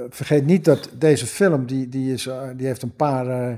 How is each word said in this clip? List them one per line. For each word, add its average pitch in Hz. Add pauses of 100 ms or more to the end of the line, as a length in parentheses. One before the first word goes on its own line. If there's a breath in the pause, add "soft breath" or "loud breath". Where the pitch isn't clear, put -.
vergeet 143
niet 170
dat -
deze 127
film, 151
die, 131
die 131
is, 123
eh, 131
die 127
heeft 127
een 117
paar, 135
eh, 123